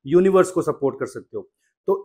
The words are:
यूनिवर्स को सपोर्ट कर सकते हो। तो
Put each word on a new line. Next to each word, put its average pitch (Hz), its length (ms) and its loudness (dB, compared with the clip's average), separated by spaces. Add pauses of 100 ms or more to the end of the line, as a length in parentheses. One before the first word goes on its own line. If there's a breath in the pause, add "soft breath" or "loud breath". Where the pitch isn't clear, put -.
यूनिवर्स 180 460 4
को 165 100 0
सपोर्ट 139 380 -4
कर 131 60 -6
सकते - 320 -14
हो। 95 120 -12 (380)
तो 190 180 -2